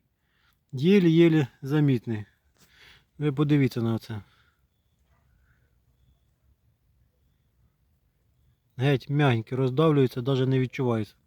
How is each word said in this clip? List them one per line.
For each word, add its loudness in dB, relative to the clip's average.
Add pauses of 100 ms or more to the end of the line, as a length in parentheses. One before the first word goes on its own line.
(720)
Єлі-єлі 4 (140)
замітний. -2 (920)
Ви -4
подивіться 0
на -2
це. -12 (4000)
Геть -2
м'ягенький, 0
роздавлюється, 0
даже -2
не 0
відчувається. -4 (120)